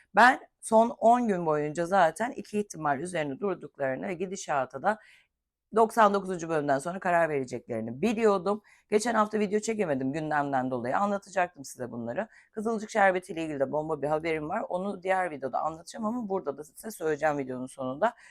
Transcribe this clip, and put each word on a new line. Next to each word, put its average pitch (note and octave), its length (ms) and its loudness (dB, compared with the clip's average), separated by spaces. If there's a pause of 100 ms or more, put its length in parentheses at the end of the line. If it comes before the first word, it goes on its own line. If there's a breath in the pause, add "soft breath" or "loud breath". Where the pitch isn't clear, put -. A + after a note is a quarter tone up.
(140 soft breath)
Ben B3 260 8 (200)
son A3+ 300 4
on A#3+ 380 4
gün F3 180 0
boyunca D3+ 400 0
zaten F#3 440 4
iki - 300 -6
ihtimal D3+ 400 -2
üzerine D#3 400 -4
durduklarını D3 680 -4
ve F#3+ 60 -4
gidişata D#3 680 -4
da G#3+ 160 0 (800 soft breath)
doksan G#3+ 380 6
dokuzuncu F#3 340 -4
bölümden C#3+ 300 2
sonra F3 220 -6
karar E3+ 280 2
vereceklerini B2 720 -4
biliyordum. G#3 600 2 (280 soft breath)
Geçen G#3+ 240 2
hafta G#3+ 240 2
video G#3 220 0
çekemedim D#3 520 -2
gündemden C#3+ 580 0
dolayı. B2+ 280 -2
Anlatacaktım F#3+ 680 -2
size B2 260 -10
bunları. B2 380 -6 (240 soft breath)
Kızılcık A3 380 -4
Şerbeti G3 420 2
ile D#3+ 100 -4
ilgili D3+ 180 -4
de C3+ 120 0
bomba D3+ 300 -2
bir C#3+ 60 -2
haberim D#3 400 -2
var. G3+ 200 -4
Onu F#3 340 -4
diğer F#3 280 0
videoda C3+ 300 -6
anlatacağım D#3+ 440 -8
ama A3+ 240 -4
burada F3 300 -4
da D3+ 60 -14
size - 260 -14
söyleyeceğim D3+ 480 -2
videonun B2+ 280 -6
sonunda. C#3 480 -2 (160 soft breath)